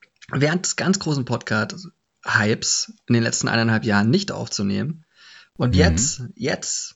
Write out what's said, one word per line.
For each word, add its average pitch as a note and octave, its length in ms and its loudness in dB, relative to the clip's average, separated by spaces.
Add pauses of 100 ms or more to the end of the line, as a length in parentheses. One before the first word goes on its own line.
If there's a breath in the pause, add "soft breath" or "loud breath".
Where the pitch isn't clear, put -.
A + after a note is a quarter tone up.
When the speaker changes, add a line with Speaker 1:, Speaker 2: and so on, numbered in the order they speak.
(300)
Speaker 1:
während D#3 360 0
des - 120 -4
ganz F#3+ 220 2
großen C#3 260 -2
Podcast-Hypes - 1700 -2 (140)
in A#2+ 60 2
den A#2 100 4
letzten A#2+ 260 -2
eineinhalb A2+ 340 2
Jahren G#2 260 2
nicht G3 220 2
aufzunehmen. G#2 720 -4 (540 loud breath)
Und B2 160 2
Speaker 2:
Mhm. F2+ 60 6
Speaker 1:
jetzt, F2 420 2 (140)
jetzt, - 600 -6